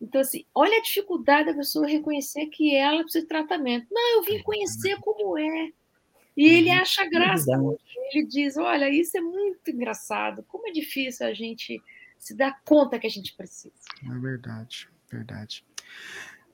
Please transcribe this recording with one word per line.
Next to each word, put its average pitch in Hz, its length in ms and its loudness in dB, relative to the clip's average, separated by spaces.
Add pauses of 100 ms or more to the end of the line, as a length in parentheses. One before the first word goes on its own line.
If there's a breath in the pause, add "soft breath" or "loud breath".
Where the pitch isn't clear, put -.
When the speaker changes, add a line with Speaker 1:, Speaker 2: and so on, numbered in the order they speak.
Speaker 1:
Então, 247 200 0
assim, - 240 -2 (100)
olha 403 240 4
a 453 40 0
dificuldade 302 680 2
da 302 40 -2
pessoa 285 320 -2
reconhecer 302 600 -2
que 302 280 2
ela 294 280 4
precisa 320 200 -4
de 320 60 -12
tratamento. 302 600 -2
"Não, 466 260 2
eu 392 60 4
vim 415 200 -4
conhecer 403 580 -2
como 415 360 -2
é." 320 340 -4 (680)
E 294 100 8
ele 339 240 8
acha 370 320 4
Speaker 2:
É 349 80 -2
Speaker 1:
graça. 349 360 4
Speaker 2:
verdade. 135 320 2 (340)
Speaker 1:
Ele 302 140 2
diz, 277 300 -2
"Olha, 311 320 2
isso 339 300 0
é - 20 -4
muito 359 500 -4
engraçado. 214 800 -6
Como 440 200 -12
é - 40 -8
difícil 262 540 -6
a 220 80 -4
gente 226 480 -10 (340 soft breath)
se - 180 -18
dar 269 300 -2
conta 269 340 6
que 226 100 -4
a - 20 -4
gente 190 260 -10
precisa." - 380 -20 (300)
Speaker 3:
É 127 140 -10
verdade, 120 680 -12 (220)
verdade. 110 540 -14 (880 loud breath)